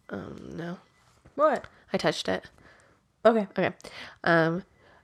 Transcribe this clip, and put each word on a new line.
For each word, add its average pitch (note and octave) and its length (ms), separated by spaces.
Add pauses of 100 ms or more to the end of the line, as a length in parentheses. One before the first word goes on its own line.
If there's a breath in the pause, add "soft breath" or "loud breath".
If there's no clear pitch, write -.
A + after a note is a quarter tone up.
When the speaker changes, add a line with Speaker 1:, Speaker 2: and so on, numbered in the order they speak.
(100)
Speaker 1:
um, - 440
no. F3 240 (560)
Speaker 2:
What? C#4+ 320 (260 soft breath)
Speaker 1:
I - 60
touched - 300
it. - 160 (800 soft breath)
Speaker 2:
Okay. A3 220 (120)
Speaker 1:
Okay. F3+ 120 (540 loud breath)
Um, E3+ 400 (400 soft breath)